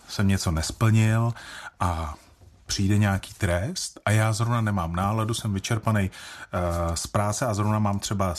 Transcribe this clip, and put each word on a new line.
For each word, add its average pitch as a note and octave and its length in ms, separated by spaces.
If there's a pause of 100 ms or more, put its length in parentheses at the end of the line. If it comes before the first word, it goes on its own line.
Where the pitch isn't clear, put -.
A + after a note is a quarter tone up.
jsem G2 200
něco F#2+ 240
nesplnil A2 800 (460)
a E2 360 (500)
přijde G2+ 320
nějaký G2 360
trest G2 720
a G#2 60
já A2 220
zrovna A#2 280
nemám F#2 340
náladu, G#2+ 380
jsem G#2+ 200
vyčerpanej, G#2+ 560
eh, E2+ 880
z - 100
práce G#2 380
a A2+ 80
zrovna G#2+ 260
mám G2+ 200
třeba, G2 400